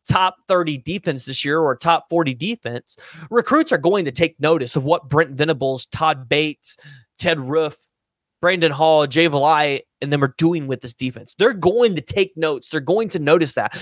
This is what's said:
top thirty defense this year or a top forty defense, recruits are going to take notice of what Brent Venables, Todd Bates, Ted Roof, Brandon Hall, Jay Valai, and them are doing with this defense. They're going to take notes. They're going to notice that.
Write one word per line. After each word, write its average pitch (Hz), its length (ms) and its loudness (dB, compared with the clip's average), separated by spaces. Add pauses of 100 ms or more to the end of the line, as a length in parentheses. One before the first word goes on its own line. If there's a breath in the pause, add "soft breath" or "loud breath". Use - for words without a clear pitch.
top 185 280 0 (100)
thirty 165 320 0
defense 151 460 -6
this 131 200 -6
year 147 160 0
or 147 120 2
a 123 60 -4
top 165 300 0
forty 160 260 0
defense, 123 640 -10 (320 loud breath)
recruits 277 440 2
are 175 60 0
going 185 260 0
to 135 80 -4
take 165 280 -2
notice 151 360 0
of 135 80 -2
what 147 240 0
Brent 143 240 0
Venables, 131 540 -2
Todd 147 420 -4
Bates, 151 480 -2 (420 loud breath)
Ted 165 200 -2
Roof, 147 500 -4 (520)
Brandon 170 320 2
Hall, 151 340 4
Jay 160 220 2
Valai, 147 540 2 (180)
and 143 120 -4
them 139 120 2
are 131 120 0
doing 160 300 0
with 131 140 -6
this 123 120 -14
defense. - 460 -10
They're 240 140 4
going 202 420 2
to 147 80 -4
take 196 340 -2
notes. 156 320 -4
They're 156 120 -4
going 190 300 0
to 165 100 -4
notice 156 340 2
that. 110 280 -4